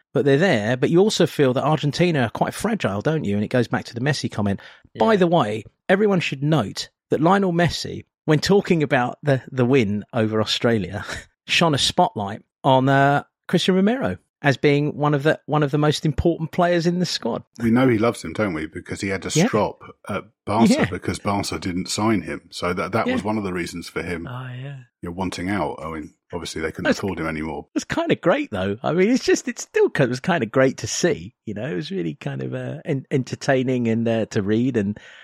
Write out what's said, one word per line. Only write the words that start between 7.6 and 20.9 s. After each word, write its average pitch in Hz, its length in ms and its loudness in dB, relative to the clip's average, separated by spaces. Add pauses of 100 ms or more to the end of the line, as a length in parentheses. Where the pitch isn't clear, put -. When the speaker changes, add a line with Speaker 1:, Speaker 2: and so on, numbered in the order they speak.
Speaker 1:
when 156 140 4
talking 185 440 4
about 131 400 0
the, 135 200 2 (100)
the 127 140 2
win 107 360 4 (120)
over 110 260 2
Australia, 107 640 0 (220)
<laughs> - 200 -20
shone 165 280 2
a 127 40 0
spotlight 107 640 0 (220)
on, 131 240 4
uh, 139 360 4 (240)
Christian 185 260 2
Romero 196 420 2 (260)
as 139 140 2
being 147 400 2
one 147 180 0
of 135 80 -2
the, 151 240 2
one 151 160 0
of 143 80 0
the 147 80 0
most 151 280 2
important 160 460 0
players 175 340 0
in 175 120 0
the 180 80 0
squad. - 360 -6 (180)
Speaker 3:
We 117 100 2
know 127 180 6
he 113 100 4
loves 117 260 0
him, 82 80 -10
don't 98 220 -2
we? 78 120 -6
Because 87 340 -12
he 101 80 -4
had 95 140 -4
to 92 160 -2
Speaker 1:
Yeah. 180 100 4
Speaker 3:
strop 104 340 -2 (260)
at 98 160 -6 (200)
Barca 180 280 4
Speaker 1:
Yeah. 285 180 2